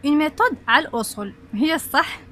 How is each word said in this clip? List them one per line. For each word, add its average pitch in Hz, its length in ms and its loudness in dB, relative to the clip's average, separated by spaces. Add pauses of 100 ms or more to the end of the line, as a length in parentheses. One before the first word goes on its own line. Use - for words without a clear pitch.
اون 294 120 4
ميثود 311 400 0 (100)
على 262 200 4
الاصول، 208 460 -6 (200)
هي 302 220 2
الصح. - 440 -2 (120)